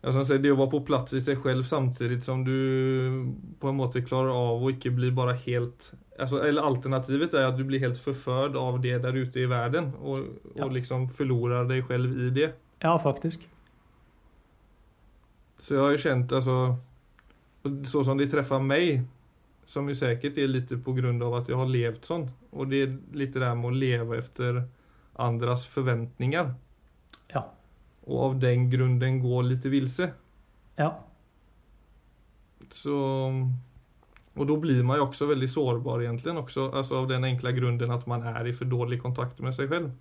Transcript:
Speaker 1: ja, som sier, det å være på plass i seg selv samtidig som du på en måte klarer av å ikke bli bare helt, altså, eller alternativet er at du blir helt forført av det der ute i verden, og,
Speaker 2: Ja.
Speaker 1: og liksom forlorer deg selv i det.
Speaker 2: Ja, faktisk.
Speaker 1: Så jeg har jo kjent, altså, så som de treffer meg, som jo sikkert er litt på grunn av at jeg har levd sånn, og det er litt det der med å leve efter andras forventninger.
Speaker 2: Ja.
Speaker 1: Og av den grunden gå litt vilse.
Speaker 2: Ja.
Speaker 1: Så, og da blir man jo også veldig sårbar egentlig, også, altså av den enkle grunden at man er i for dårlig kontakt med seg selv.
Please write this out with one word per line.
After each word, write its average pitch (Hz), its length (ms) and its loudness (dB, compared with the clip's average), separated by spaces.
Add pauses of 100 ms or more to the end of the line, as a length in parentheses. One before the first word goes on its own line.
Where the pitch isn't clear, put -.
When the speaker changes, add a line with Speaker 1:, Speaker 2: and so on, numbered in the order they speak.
Speaker 1:
ja, 131 80 0
som 131 160 4
sier, 139 80 4
det 139 160 6
å 135 60 8
være 135 160 4
på 143 100 0
plass 127 320 0
i 131 80 2
seg 139 160 0
selv 131 240 0
samtidig 123 580 0
som 131 220 -2
du 131 760 0 (380)
på 139 100 0
en 139 80 0
måte 127 260 0
klarer 131 320 0
av 120 240 0
å 131 80 2
ikke 135 240 -2
bli 123 240 2
bare 123 160 2 (140)
helt, 120 400 -4 (340)
altså, 135 240 0
eller 147 160 4
alternativet 135 720 0
er 135 160 4
at 127 80 0
du 131 80 -2
blir 135 160 0
helt 127 160 0
forført 135 640 -2
av 127 240 0
det 123 160 2
der 127 160 -2
ute 131 240 -2
i 127 80 2
verden, 127 540 0
og, 135 240 -4 (280)
Speaker 2:
Ja. - 120 -4
Speaker 1:
og 131 100 -4
liksom 127 320 -2
forlorer 123 580 0
deg 131 220 0
selv 127 320 0
i 123 160 0
det. 156 140 2 (340)
Speaker 2:
Ja, 165 160 4
faktisk. 165 480 -2 (2000)
Speaker 1:
Så - 200 -6
jeg - 20 6
har 143 160 6
jo 143 80 -2
kjent, 127 320 2
altså, 127 220 2 (1300)
så 139 160 2
som 135 160 2
de 139 80 2
treffer 135 320 0
meg, 139 460 2 (580)
som 143 240 -6
jo 139 80 -4
sikkert 127 400 0
er 135 160 2
litt 127 160 -2 (160)
på 131 160 -2
grunn 123 240 2
av 120 160 0
at 123 80 -6
jeg 127 80 -2
har 131 160 2
levd 117 320 0
sånn, 160 240 -4 (240)
og 135 160 -4
det 139 160 2
er 131 80 -2 (240)
litt 135 160 -4
det 131 80 -4
der 120 160 0
med 120 160 -2
å - 80 0
leve 117 400 0
efter 123 460 -2 (500)
andras 120 480 0
forventninger. 127 880 0 (800)
Speaker 2:
Ja. - 140 -4 (600)
Speaker 1:
Og 135 140 -4
av 135 180 2
den 127 300 4
grunden 127 540 4
gå 123 160 2 (100)
litt 127 160 0
vilse. 139 460 0 (680)
Speaker 2:
Ja. 156 140 2 (1800)
Speaker 1:
Så, - 240 -8 (1400)
og 143 100 -2
da 151 140 2
blir 135 240 4
man 131 160 4
jo 139 60 4
også 143 240 -2
veldig 131 180 2
sårbar 123 560 0
egentlig, 120 320 -4
også, 135 380 -4
altså 135 260 -2
av 131 80 -2
den 127 160 0
enkle 127 320 0
grunden 120 340 0
at 120 160 -4
man 120 220 -4
er 117 160 -6
i 120 80 -4
for 127 160 -6
dårlig 123 320 -2
kontakt 127 400 -4
med 127 160 -4
seg 139 160 -2
selv. 165 160 -2 (120)